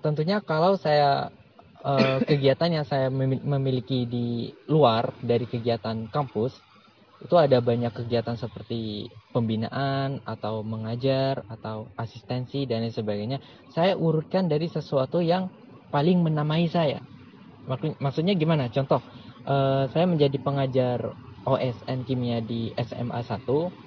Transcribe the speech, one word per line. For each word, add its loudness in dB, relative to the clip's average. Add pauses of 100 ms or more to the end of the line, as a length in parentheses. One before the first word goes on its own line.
Tentunya 0
kalau 2
saya, 2 (540)
eh, 0
<coughs> -4
kegiatan 2
yang -4
saya 0
memi-, 0
memiliki -2
di -4 (160)
luar 4
dari 2
kegiatan -4
kampus, -4 (600)
itu 0
ada 6
banyak 0
kegiatan -2
seperti -8 (240)
pembinaan, -2
atau -6
mengajar, -2
atau -10
asistensi, -6
dan -2
lain -4
sebagainya. -4 (340)
Saya 2
urutkan 0
dari 0
sesuatu 0
yang 2 (480)
paling 4
menamai 2
saya. 0 (680)
Maksud-, -4
maksudnya 0
gimana? 2
Contoh, 2 (480)
eh, 2 (120)
saya 4
menjadi 4
pengajar 0 (360)
O 4
S -2
N -4
kimia -2
di -4
S -4
M -6
A -6
satu -2 (160)